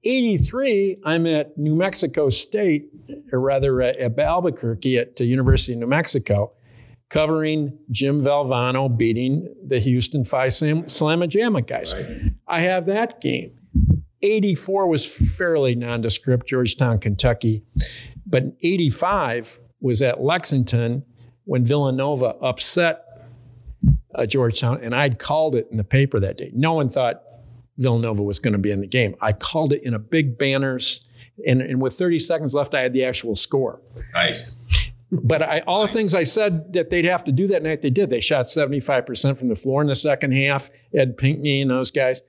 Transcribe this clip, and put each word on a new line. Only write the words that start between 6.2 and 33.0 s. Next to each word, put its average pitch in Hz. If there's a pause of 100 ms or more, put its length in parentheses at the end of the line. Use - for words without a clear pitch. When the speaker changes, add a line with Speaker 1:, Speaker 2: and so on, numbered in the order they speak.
Speaker 1:
covering 156 (100)
Jim 139
Valvano 131
beating 123 (100)
the 135
Houston 123
Phi 131
Slam, 156
Slamma 165
Jamma 196
guys. -
Speaker 2:
Right. - (160)
Speaker 1:
I 165
have 180
that 214
game. - (720)
Eighty-four 196
was 156
fairly 147
nondescript, 120
Georgetown, 123
Kentucky. 110 (680)
But 135
in 135
eighty-five 170 (200)
was 123
at 123
Lexington 127 (400)
when 131
Villanova 135 (120)
upset, 160 (1120)
uh, 123
Georgetown, 120
and 120
I'd 135
called 156
it 117
in 110
the 107
paper 135
that 98
day. -
No 156
one 147
thought 123 (560)
Villanova 113
was 101
gonna 107
be 104
in 98
the 98
game. 117
I 110
called 151
it 143
in 120
a 107
big 131
banner, 135
s-, - (440)
and, 127
and 127
with 131
thirty 175
seconds 156
left, 139
I 139
had 127
the 127